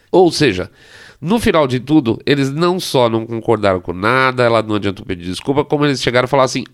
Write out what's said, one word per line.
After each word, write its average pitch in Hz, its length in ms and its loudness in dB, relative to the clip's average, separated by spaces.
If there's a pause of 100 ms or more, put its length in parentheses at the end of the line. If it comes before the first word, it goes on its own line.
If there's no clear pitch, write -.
Ou 175 220 4
seja, 95 400 0 (500)
no 208 180 -2
final 165 280 2
de 127 120 -2
tudo, 123 460 0
eles 139 260 0
não 175 280 0
só 127 280 0
não 113 200 -2
concordaram 107 520 0
com 87 140 -8
nada, 123 500 0
ela 113 200 2
não 107 120 -4
adiantou 101 300 -4
pedir 87 200 -10
desculpa, 131 380 -2
como 147 220 -2
eles 139 160 -2
chegaram 127 240 0
e - 20 -6
falaram 131 180 2
assim, 131 180 -4 (100)